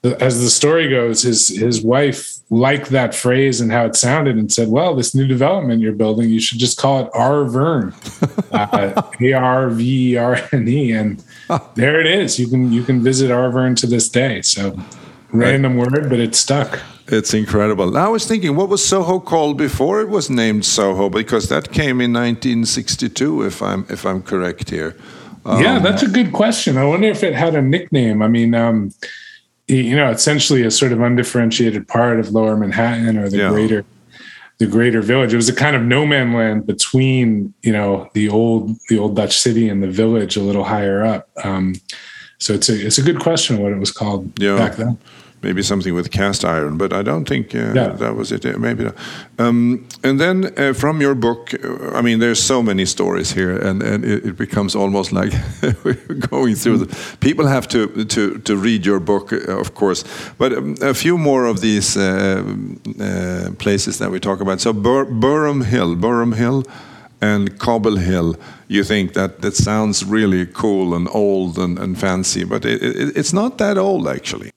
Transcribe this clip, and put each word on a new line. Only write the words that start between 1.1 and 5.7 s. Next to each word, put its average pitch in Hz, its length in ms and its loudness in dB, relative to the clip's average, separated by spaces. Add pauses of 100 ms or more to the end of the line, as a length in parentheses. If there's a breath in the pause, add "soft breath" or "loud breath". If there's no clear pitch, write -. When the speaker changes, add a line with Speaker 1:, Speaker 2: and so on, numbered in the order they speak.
Speaker 1:
his, 117 260 2
his 110 340 0
wife 135 500 0 (180)
liked 135 400 2
that 127 240 0
phrase 127 460 2
and 117 100 0
how 117 140 2
it 113 100 -2
sounded 135 440 2
and 107 120 0
said, 113 180 0
"Well, 156 260 2
this 123 200 -2
new 135 120 2
development 131 560 2